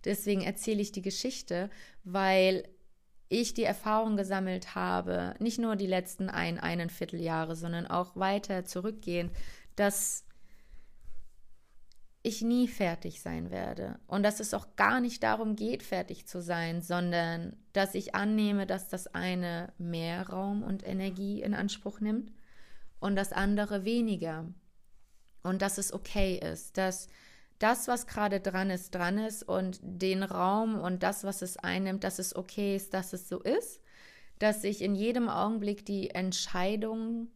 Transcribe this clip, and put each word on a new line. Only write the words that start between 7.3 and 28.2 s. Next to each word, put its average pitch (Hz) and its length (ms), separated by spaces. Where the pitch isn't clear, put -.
sondern 170 320
auch 180 300
weiter 190 480
zurückgehend, 180 640
dass - 500
ich 220 200
nie 240 260
fertig 170 540
sein - 280
werde - 480
und 202 160
dass 208 160
es 214 120
auch - 240
gar 220 240
nicht 247 220
darum 220 340
geht, 220 260
fertig 180 440
zu 180 160
sein, 170 400
sondern 170 720
dass 196 220
ich 202 200
annehme, 208 520
dass 185 220
das 185 260
eine 175 640
mehr 170 500
Raum 196 340
und 196 240
Energie 190 540
in 208 140
Anspruch - 460
nimmt 220 320
und 196 180
das 196 160
andere 202 540
weniger. 175 600
Und 190 200
dass 196 160
es - 160
okay 196 440
ist, - 380
dass 190 320
das, 220 300
was 240 180
gerade 202 340